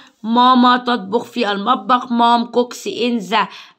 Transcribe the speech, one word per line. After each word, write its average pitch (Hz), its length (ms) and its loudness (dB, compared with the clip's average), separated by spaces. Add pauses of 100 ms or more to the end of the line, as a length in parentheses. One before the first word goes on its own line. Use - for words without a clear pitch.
(220)
ماما 247 540 4
تطبخ 240 480 -4
في 208 280 -4
المطبخ، 247 600 -2
مام 233 340 2
cooks - 440 -4
in 226 400 -4
the 220 160 2 (320)